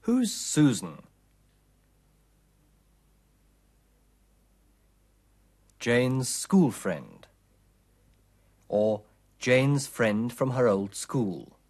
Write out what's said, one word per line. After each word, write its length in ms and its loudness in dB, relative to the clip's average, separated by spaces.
Who's 320 0
Susan? 640 0
Jane's 500 0
school 420 2
friend. 560 -10
Or 320 0
Jane's 480 2
friend 460 -2
from 200 -4
her 160 2
old 280 0
school. 640 -6